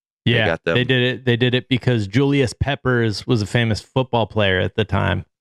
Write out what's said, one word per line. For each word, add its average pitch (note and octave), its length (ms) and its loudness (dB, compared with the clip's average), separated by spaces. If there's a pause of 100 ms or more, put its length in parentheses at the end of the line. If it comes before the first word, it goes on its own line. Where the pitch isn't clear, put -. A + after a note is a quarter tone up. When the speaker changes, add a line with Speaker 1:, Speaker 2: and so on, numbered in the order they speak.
(240)
Speaker 1:
They A2+ 100 2
Speaker 2:
Yeah, A2+ 120 2
Speaker 1:
got E2 200 -2
them. A#2 100 0
Speaker 2:
they B2 80 2
did B2 180 0
it. B2+ 240 -2
They A#2+ 100 2
did B2 200 0
it B2 120 -4
because A#2+ 400 0
Julius C#3 460 0
Peppers A#2+ 720 -2
was A#2+ 160 0
a G2+ 60 -4
famous A2+ 340 0
football A#2+ 460 -2
player F#2+ 320 0
at F#2+ 160 -4
the G#2+ 100 0
time G2 400 -2 (160)